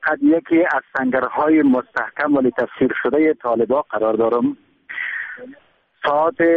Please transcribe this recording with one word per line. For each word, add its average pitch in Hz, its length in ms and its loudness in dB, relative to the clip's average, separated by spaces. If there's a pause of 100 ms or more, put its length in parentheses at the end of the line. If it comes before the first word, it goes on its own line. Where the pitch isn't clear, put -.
قد 147 160 -2
یکی 165 380 2 (140)
از 135 80 -4 (140)
سنگرهای 131 640 0
مستحکم 131 720 0
ولی 131 160 2
تفسیر 123 400 -2 (120)
شده 151 300 2 (100)
طالبا 117 380 0
قرار 110 320 -2
دارم. 117 440 0 (1500)
ساعت 156 340 0 (160)